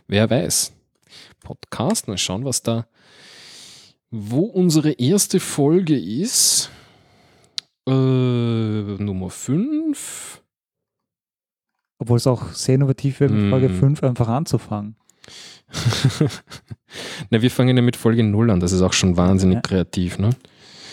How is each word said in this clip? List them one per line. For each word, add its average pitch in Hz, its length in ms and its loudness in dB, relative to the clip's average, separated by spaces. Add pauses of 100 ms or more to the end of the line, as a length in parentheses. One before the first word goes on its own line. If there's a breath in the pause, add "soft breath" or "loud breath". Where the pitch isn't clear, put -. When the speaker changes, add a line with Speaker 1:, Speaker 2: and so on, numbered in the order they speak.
Speaker 1:
Wer 107 220 2
weiß. - 440 -2 (680 loud breath)
Podcast, - 680 -6
mal 95 80 -6
schauen, - 260 -4
was 135 200 -6
da, 117 220 -2 (1300 loud breath)
wo 113 300 -4
unsere 170 500 2
erste 175 480 0
Folge 156 580 2
ist. 117 720 -2 (1160 loud breath)
Äh, 131 40 0
Nummer 113 1400 0
fünf. 294 1120 -6 (1600)
Speaker 2:
Obwohl 117 180 0
es 117 100 0
auch 123 240 0
sehr - 240 0
innovativ 135 460 0
wäre, 139 120 2
mit 104 160 2
Folge 131 200 2
Speaker 1:
Mhm. 92 100 -2
Speaker 2:
fünf 139 240 2
einfach 123 240 0
anzufangen. 110 680 -4 (720 loud breath)
Speaker 1:
<laughs> - 1600 -4
Na, 110 120 2
wir 123 100 2
fangen 127 240 2
ja 123 80 4
mit 120 120 2
Folge 113 280 2
null 107 280 2
an. 92 80 4
Das 87 120 0
ist 92 100 2
auch 92 120 2
schon 90 240 2
wahnsinnig 92 380 4
Speaker 2:
Ja. 120 60 -4
Speaker 1:
kreativ, 90 580 -2
ne? 101 100 2 (640 loud breath)